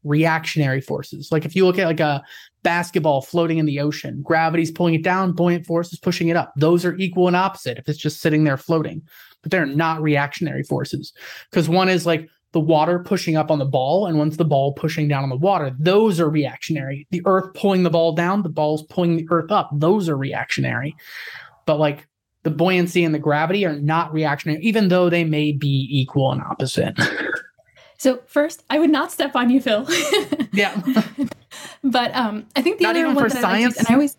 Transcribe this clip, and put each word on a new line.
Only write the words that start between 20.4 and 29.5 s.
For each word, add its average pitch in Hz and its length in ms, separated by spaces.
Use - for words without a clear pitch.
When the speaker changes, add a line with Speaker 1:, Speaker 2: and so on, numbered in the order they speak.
Speaker 1:
But, 151 140
like, 147 280
the 160 80
buoyancy 175 520
and 160 100
the 147 60
gravity 156 460
are 156 120
not 156 360
reactionary, 151 500
even 214 240
though 180 220
they 170 160
may 151 260
be 139 400
equal 135 400
and 135 100
opposite. - 580
<laughs> - 100
Speaker 2:
So 254 300
first, 294 420
I 285 80
would 311 120
not 311 240
step 294 240
on 247 120
you, 262 120